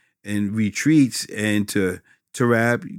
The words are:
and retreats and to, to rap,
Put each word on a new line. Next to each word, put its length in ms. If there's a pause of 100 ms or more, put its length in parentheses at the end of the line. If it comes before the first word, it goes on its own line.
(240)
and 280
retreats 760 (100)
and 340
to, 300 (340)
to 120
rap, 380 (160)